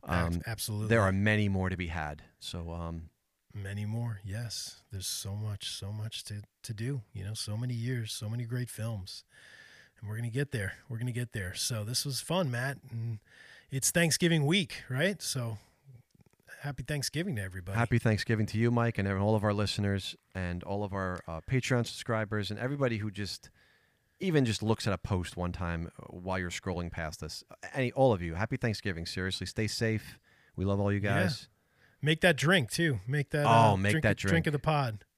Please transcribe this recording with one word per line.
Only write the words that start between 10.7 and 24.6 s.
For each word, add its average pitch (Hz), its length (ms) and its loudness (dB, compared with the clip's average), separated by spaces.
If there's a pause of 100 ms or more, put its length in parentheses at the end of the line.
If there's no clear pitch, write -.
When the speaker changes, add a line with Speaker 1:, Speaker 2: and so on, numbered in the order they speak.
Speaker 1:
We're 117 100 -6
gonna 123 120 -2
get 117 220 -4
there. 92 220 -4
So 110 280 -4
this 120 220 -2
was 135 160 -4
fun, 170 300 0
Matt. 127 260 -4 (140)
And 113 260 -4 (540)
it's 135 200 0
Thanksgiving 165 540 6
week, 170 440 2
right? 160 340 0
So 117 340 -4 (1040)
happy 143 220 -6
Thanksgiving 151 540 -2
to 101 40 -4
everybody. 95 380 -6
Speaker 2:
Happy 117 180 4
Thanksgiving 110 480 4
to 107 140 -2
you, 117 100 6
Mike, 117 300 2
and 98 120 2
all 101 220 4
of 104 100 2
our 107 100 4
listeners 101 640 0 (200)
and 90 280 -2
all 101 200 -4
of 98 100 -6
our, 92 340 -2
uh, 80 220 -6
Patreon 127 380 2
subscribers 107 640 -2
and 104 80 -8
everybody 127 400 0
who 107 100 -2
just 98 400 -8 (680)
even 156 260 6
just 110 160 2